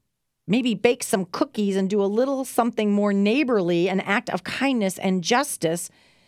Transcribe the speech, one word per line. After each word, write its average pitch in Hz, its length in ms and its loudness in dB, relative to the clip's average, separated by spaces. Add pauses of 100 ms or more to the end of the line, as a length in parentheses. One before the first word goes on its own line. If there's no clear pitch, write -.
(460)
maybe 226 300 0
bake 240 260 2
some 196 220 0
cookies 208 540 -2
and 190 120 0
do 202 140 2
a - 20 2
little 262 380 0
something 233 480 0
more 202 220 2
neighborly, 202 760 2
an 185 140 -2
act 202 280 -2
of - 140 -4
kindness 240 560 -2
and 185 240 -2
justice, 175 680 -2 (380)